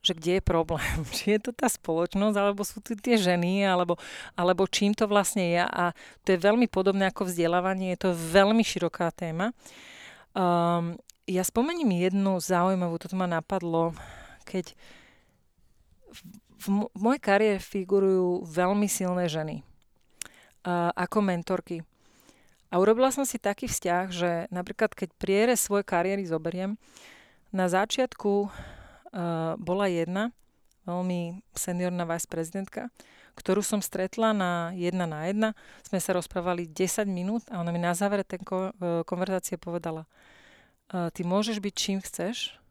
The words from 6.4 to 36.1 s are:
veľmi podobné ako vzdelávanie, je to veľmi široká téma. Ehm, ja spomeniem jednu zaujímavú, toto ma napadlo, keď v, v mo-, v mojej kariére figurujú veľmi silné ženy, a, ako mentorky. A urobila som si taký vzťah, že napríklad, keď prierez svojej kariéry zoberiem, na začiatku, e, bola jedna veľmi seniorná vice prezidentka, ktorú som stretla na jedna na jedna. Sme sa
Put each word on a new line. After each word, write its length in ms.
veľmi 280
podobné 400
ako 200
vzdelávanie, 640
je 160
to 40
veľmi 520
široká 480
téma. 400
Ehm, 640
ja 160
spomeniem 640
jednu 320
zaujímavú, 640
toto 160
ma 80
napadlo, 720
keď 320
v, 60
v 80
mo-, 240
v 80
mojej 200
kariére 360
figurujú 880
veľmi 400
silné 400
ženy, 400
a, 320
ako 240
mentorky. 640
A 80
urobila 320
som 100
si 140
taký 320
vzťah, 400
že 400
napríklad, 480
keď 180
prierez 460
svojej 240
kariéry 400
zoberiem, 500
na 180
začiatku, 600
e, 60
bola 320
jedna 480
veľmi 560
seniorná 480
vice 240
prezidentka, 640
ktorú 260
som 160
stretla 560
na 400
jedna 320
na 220
jedna. 200
Sme 160
sa 140